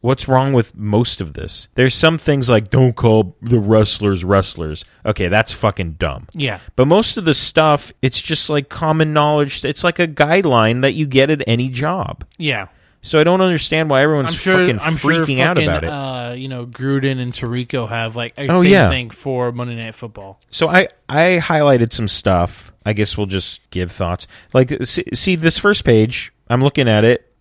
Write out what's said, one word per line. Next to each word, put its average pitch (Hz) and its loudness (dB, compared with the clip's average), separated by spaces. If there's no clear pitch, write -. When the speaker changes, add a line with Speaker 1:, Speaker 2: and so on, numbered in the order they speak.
Speaker 1:
"What's 127 -2
wrong 135 2
with 120 0
most 104 -2
of 78 -10
this?" - -12
There's 127 2
some 160 2
things 139 0
like, 104 2
"Don't 127 4
call 110 2
the 117 0
wrestlers 104 0
wrestlers." 90 -2
Okay, 104 -2
that's 104 0
fucking 92 -4
dumb. 69 -6
Speaker 2:
Yeah. 123 -6
Speaker 1:
But 131 4
most 196 2
of 196 -8
the 160 2
stuff, - 0
it's 131 -2
just, - -4
like, 147 -2
common 156 -2
knowledge. 151 0
It's 156 -4
like 175 0
a 175 2
guideline 143 2
that 135 2
you 151 -2
get 135 2
at 143 -2
any 120 2
job. 147 -6
Speaker 2:
Yeah. 123 -4
Speaker 1:
So - 2
I 156 6
don't 185 4
understand 160 0
why 131 4
everyone's 151 2
Speaker 2:
I'm 165 -4
sure, 185 2
Speaker 1:
fucking 123 0
Speaker 2:
I'm 160 -2
sure 151 0
Speaker 1:
freaking 147 0
out 165 2
Speaker 2:
fucking, 151 2
Speaker 1:
about 113 -2
it. 165 -4
Speaker 2:
uh, 131 -8
you 131 -12
know, 127 -10
Gruden 135 -2
and 123 -6
Tarico 120 -6
have, 113 -6
like, 120 -8
a 139 -8
Speaker 1:
Oh, 175 2
Speaker 2:
same 185 6
Speaker 1:
yeah. 175 6
Speaker 2:
thing 120 -2
for 123 -6
Monday 120 -8
Night 113 -12
Football. 101 -18
Speaker 1:
So 160 0
I, 180 2
I 170 2
highlighted 143 4
some 113 -4
stuff. - -2
I 107 -2
guess 104 -2
we'll 104 -2
just - -8
give 90 -6
thoughts. 87 -6
Like, 131 2
see, - -4
see - 0
this 165 0
first 202 0
page, 113 2
I'm 123 0
looking 139 2
at 107 4
it. 117 2